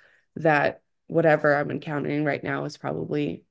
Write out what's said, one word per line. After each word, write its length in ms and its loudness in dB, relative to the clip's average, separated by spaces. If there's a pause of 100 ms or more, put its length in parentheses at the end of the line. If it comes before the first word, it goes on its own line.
(360)
that 460 2 (260)
whatever 480 4
I'm 140 -2
encountering 540 -4
right 200 -2
now 220 -4
is 120 -10
probably 720 -4